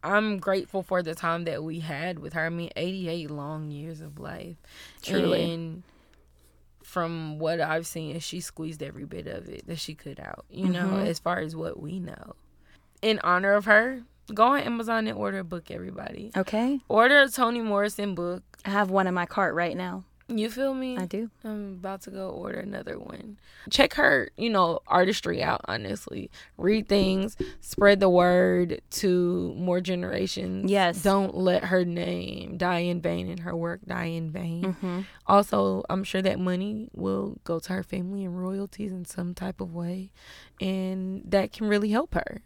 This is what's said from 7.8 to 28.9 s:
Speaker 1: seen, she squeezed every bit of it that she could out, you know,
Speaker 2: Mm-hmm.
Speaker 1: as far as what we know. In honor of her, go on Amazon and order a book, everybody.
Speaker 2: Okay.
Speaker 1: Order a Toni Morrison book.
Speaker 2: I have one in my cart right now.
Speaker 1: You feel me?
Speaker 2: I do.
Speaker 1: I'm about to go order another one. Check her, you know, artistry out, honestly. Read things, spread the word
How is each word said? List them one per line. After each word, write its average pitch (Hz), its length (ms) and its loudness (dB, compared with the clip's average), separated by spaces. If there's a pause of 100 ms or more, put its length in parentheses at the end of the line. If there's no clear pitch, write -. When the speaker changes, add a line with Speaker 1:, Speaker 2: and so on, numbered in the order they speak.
Speaker 1:
seen, 160 340 -6
she - 200 -8
squeezed 160 420 -8
every 147 240 -10
bit - 200 -10
of - 220 -10
it - 180 -14
that 165 120 -8
she 156 160 -8
could - 260 -14
out, - 300 -12
you 190 180 -2
know, 180 200 2
Speaker 2:
Mm-hmm. 196 180 0
Speaker 1:
as 170 120 -2
far 175 200 -2
as 160 180 -6
what 160 240 -6
we 165 180 -8
know. - 360 -10 (640)
In 214 240 2
honor 185 300 6
of 202 100 4
her, 233 380 4 (300)
go 214 160 6
on 277 120 4
Amazon 226 460 -2
and 214 100 -4
order 202 220 -2
a 190 60 -6
book, 170 260 -10
everybody. 185 640 -10
Speaker 2:
Okay. 233 520 2
Speaker 1:
Order 254 340 8
a 269 80 6
Toni 240 320 0
Morrison 208 520 0
book. 175 280 -4 (220)
Speaker 2:
I 196 60 -4
have 202 200 2
one 190 160 4
in 180 80 0
my 175 120 0
cart 185 280 0
right 170 220 0
now. 185 280 -6 (220)
Speaker 1:
You 220 220 -2
feel 262 240 -2
me? 262 240 -4
Speaker 2:
I 185 80 -2
do. 208 240 -4 (160)
Speaker 1:
I'm 208 300 -8
about 185 280 -8
to - 80 -16
go 190 200 -8
order 185 280 -6
another - 400 -8
one. - 380 -14 (340)
Check - 240 6
her, 139 440 6
you 233 100 0
know, 180 380 4
artistry 180 560 2
out, - 240 0
honestly. - 640 -6 (260)
Read 214 320 2
things, 190 480 2 (240)
spread 202 400 6
the 196 80 6
word 180 720 6 (120)